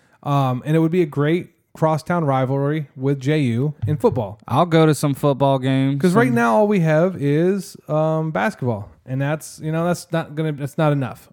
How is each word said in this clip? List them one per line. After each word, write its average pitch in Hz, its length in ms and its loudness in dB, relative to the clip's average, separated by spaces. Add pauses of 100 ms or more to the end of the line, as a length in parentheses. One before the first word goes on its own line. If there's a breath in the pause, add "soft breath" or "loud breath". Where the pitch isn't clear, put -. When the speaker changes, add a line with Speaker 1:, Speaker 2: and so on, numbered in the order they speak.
(220 soft breath)
Speaker 1:
Um, 135 420 0
and 156 120 0
it 165 40 4
would 160 120 2
be 180 100 2
a 165 40 0
great 147 440 -2 (240)
crosstown 160 500 0
rivalry 139 720 -2
with 135 240 -2
J 147 200 0
U 131 340 0 (120)
in 151 120 0
football. 117 500 -2
Speaker 2:
I'll 143 180 2
go 160 200 4
to 156 80 4
some 143 200 0
football 139 440 2
games. 135 420 0
Speaker 1:
'Cause 180 140 2
right 233 140 4
Speaker 2:
Some 233 60 0
Speaker 1:
now 233 220 2
all 208 120 4
we 208 120 2
have 160 420 2
is, 175 540 0 (120)
um, 160 440 -2
basketball, 135 580 -4 (160)
and 131 160 -6
that's, 151 400 -6
you 156 80 -6
know, 165 140 -2
that's 175 260 -4
not 160 240 -6
gonna, 156 180 -4
that's 139 260 -8
not 151 140 2
enough. 135 400 -6